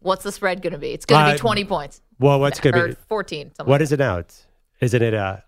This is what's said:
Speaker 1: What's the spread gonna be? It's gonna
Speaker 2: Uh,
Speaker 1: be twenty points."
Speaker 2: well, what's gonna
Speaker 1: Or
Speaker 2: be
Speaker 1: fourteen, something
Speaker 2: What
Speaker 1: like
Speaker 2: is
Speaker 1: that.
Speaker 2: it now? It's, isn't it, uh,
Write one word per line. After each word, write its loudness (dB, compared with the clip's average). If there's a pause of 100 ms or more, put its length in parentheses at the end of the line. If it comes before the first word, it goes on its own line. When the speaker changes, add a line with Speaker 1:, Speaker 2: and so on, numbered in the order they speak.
Speaker 1:
What's -2
the -8
spread -4
gonna -6
be? -8
It's -12
gonna 6
Speaker 2:
Uh, 2
Speaker 1:
be -2
twenty -2
points." -8 (180)
Speaker 2:
well, 4
what's 0
gonna 2
Speaker 1:
Or -2
Speaker 2:
be -10 (120)
Speaker 1:
fourteen, -6
something -12
Speaker 2:
What 6
Speaker 1:
like 2
Speaker 2:
is 0
Speaker 1:
that. 0
Speaker 2:
it 2
now? 0
It's, -16 (340)
isn't 2
it, 0
uh, -4 (100)